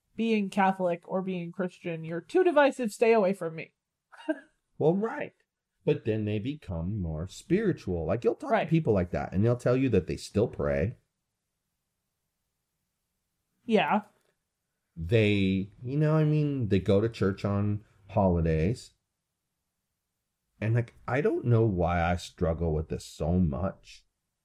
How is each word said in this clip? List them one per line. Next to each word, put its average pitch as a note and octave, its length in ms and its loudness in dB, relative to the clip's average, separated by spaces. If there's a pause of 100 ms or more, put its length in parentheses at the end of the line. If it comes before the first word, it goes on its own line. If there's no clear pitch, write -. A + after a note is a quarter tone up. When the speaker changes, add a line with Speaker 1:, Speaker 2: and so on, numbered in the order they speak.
(160)
Speaker 1:
being G#3+ 340 0
Catholic F#3+ 560 0
or F#3+ 160 -4
being F3+ 300 -6
Christian. F3 520 -8
You're E3+ 180 -8
too F4+ 220 0
divisive. C#4 480 2
Stay A3+ 220 4
away G3 200 4
from E3 220 -8
me. - 180 -14 (540)
<laughs> D#4 60 -2 (460)
Speaker 2:
Well, D#3 160 2
right. G#3+ 380 -4 (520)
But B2+ 200 0
then A2 200 -2
they G#2+ 140 -2
become G2+ 600 -6
more E2 280 -6
spiritual. D#3 800 -4
Like, G#2 160 -2
you'll A#3 100 0
talk D#4 160 -10
Speaker 1:
Right. A3 140 2
Speaker 2:
to - 60 -6
people D#3 240 2
like F2+ 180 0
that, C#2+ 200 -4
and G2 140 0
they'll A#2+ 100 2
tell B2 220 0
you C3 120 0
that F#2+ 180 2
they C#2+ 100 -6
still - 300 -2
pray. D2 480 -2 (2750)
Speaker 1:
Yeah. G3 360 2 (960)
Speaker 2:
They, F#2+ 720 2 (140)
you B2+ 140 -6
know, D3+ 180 2
I D#3 80 4
mean, D3 460 0
they G2 100 2
go G2 200 2
to A2+ 100 0
church G2 360 -2
on G#2 360 -2 (280)
holidays. E2+ 840 0 (1700)
And, G#2+ 140 -2
like, A#2 220 -2 (120)
I B2+ 140 0
don't C4 240 -2
know A2+ 200 4
why F2 360 2
I E2+ 140 2
struggle E2 580 -2
with D#2 160 -2
this - 160 -8
so - 280 -4
much. F2 680 -2 (420)